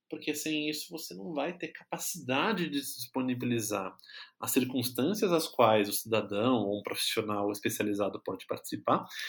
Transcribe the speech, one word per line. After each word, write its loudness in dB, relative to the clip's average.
porque -4
sem -2
isso -4
você -10
não -8
vai -2
ter -8
capacidade -2
de -2
disponibilizar -2
as -4
circunstâncias 2
às 4
quais 6
o -4
cidadão 2
ou 0
um -8
profissional 0
especializado 0
pode -8
participar, -2